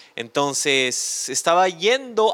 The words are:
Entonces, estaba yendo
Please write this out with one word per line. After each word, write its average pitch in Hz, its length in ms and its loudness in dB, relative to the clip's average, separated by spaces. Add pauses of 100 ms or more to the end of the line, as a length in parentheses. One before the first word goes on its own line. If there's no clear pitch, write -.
(160)
Entonces, 135 1120 -2
estaba 175 400 2
yendo 220 640 0